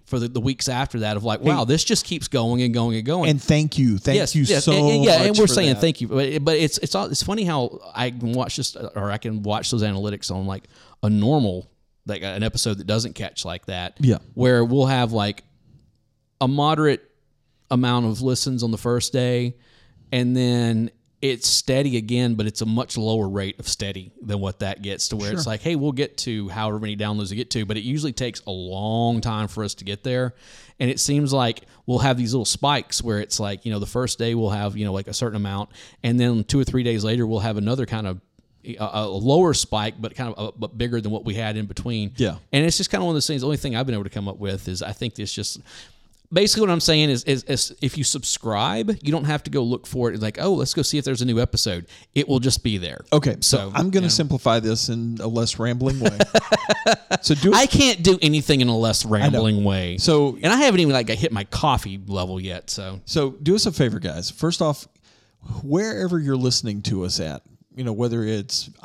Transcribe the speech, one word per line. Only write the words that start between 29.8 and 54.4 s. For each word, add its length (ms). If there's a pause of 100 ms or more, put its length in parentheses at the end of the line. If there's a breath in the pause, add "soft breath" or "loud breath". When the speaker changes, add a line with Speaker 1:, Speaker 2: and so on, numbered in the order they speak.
Speaker 1:
get 180
there. 320 (440 loud breath)
And 120
it 80
seems 320
like 300 (240 soft breath)
we'll 140
have 180
these 160
little 140
spikes 560
where 180
it's 180
like, 280
you 40
know, 80
the 60
first 340
day 160
we'll 140
have, 300
you 80
know, 80
like, 140
a 60
certain 220
amount, 320 (340 loud breath)
and 160
then 240
two 160
or 60
three 200
days 200
later 220
we'll 140
have 180
another 260
kind 220
of 120 (460)
a, 160
a 260
lower 460
spike, 480
but 140
kind 200
of 140
a, 40
but 260
bigger 240
than 100
what 140
we 80
had 240
in 80
between. 500
Speaker 2:
Yeah. 200 (140)
Speaker 1:
And 140
it's 140
just 120
kinda 140
one 80
of 40
those 100
things. 160
The 40
only 120
thing 180
I've 80
been 100
able 100
to 60
come 160
up 120
with 300
is 140
I 100
think 260
it's 140
just, 280 (720 loud breath)
basically 280
what 100
I'm 100
saying 300
is, 140
is, 200
is 360
if 180
you 60
subscribe, 960
you 100
don't 120
have 200
to 60
go 120
look 240
for 260
it. 80
Like, 180
oh, 140
let's 220
go 80
see 160
if 80
there's 160
a 20
new 160
episode. 460 (280 loud breath)
It 140
will 100
just 240
be 140
there. 240 (140)
Speaker 2:
Okay, 260
so 160
Speaker 1:
So, 180
Speaker 2:
I'm 160
gonna 40
Speaker 1:
you 80
know. 60
Speaker 2:
simplify 520